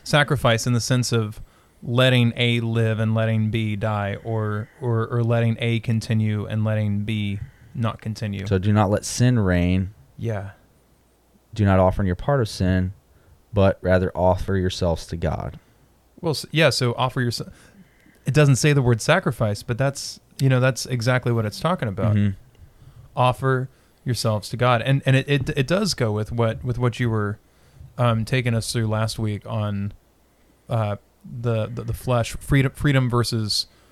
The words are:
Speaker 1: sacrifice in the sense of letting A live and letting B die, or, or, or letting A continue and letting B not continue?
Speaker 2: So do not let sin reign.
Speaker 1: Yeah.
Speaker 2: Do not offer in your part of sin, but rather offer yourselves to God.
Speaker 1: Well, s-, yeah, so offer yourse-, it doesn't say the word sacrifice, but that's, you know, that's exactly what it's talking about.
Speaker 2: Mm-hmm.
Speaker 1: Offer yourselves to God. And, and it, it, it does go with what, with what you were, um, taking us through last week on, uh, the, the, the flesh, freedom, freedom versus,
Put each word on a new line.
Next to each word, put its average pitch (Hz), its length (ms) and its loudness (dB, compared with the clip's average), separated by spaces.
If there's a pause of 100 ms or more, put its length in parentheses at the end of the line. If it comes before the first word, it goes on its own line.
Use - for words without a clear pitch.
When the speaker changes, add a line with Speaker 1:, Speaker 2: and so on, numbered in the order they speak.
Speaker 1:
sacrifice 131 640 2
in 123 60 2
the 120 80 2
sense 123 300 0
of 110 300 -2 (400)
letting 123 560 4
A 120 240 2
live 113 380 0
and 110 140 0
letting 110 380 0
B 107 240 -2
die, 101 480 -4
or, 110 460 -4 (120)
or, 113 260 0
or 120 160 0
letting 117 360 2
A 117 220 0
continue 110 640 0
and 107 180 -4
letting 107 400 -2
B 104 360 -4 (360)
not 113 260 -4
continue? 101 460 -6
Speaker 2:
So 98 100 2
do 95 160 2
not 104 160 4
let 104 160 0
sin 123 340 2
reign. 92 540 2 (240)
Speaker 1:
Yeah. 101 340 -8 (1000)
Speaker 2:
Do 107 120 0
not 95 140 4
offer 92 220 4
in 101 60 0
your 90 80 0
part 143 260 -2
of 107 80 -2
sin, 92 440 0 (600)
but 98 280 2
rather 92 340 2
offer 92 400 0
yourselves 90 520 -2
to 87 100 -10
God. 78 420 -6 (640)
Speaker 1:
Well, 165 100 -2
s-, - 200 -6
yeah, 151 180 4
so 120 280 -2
offer 127 240 -2
yourse-, 120 200 -2 (840)
it 135 80 -4
doesn't 139 240 6
say 151 160 2
the 139 80 4
word 120 200 2
sacrifice, 135 600 0
but 117 160 -6
that's, - 440 -4 (180)
you 135 80 4
know, 131 140 4
that's 131 240 0
exactly 123 480 0
what 113 120 0
it's 104 140 -6
talking 160 300 -2
about. 98 260 0
Speaker 2:
Mm-hmm. 101 200 2 (800)
Speaker 1:
Offer 131 540 0 (360)
yourselves 110 440 -2
to 123 80 -8
God. 120 240 2
And, 135 240 2
and 135 120 4
it, 135 120 -2
it, 139 200 0
it 147 180 -2
does 185 260 0
go 113 200 0
with 107 180 -4
what, 113 320 -2
with 120 160 -4
what 123 200 -2
you 120 100 0
were, 104 280 -2 (580)
um, 113 300 0
taking 123 300 0
us - 180 -4
through 113 140 0
last 110 320 -2
week 107 260 -4
on, 104 480 -4 (760)
uh, 107 280 -2 (280)
the, 117 440 -4
the, 117 160 -8
the 113 100 -6
flesh, 120 440 -2
freedom, 139 340 2
freedom 135 360 2
versus, 117 600 0 (240)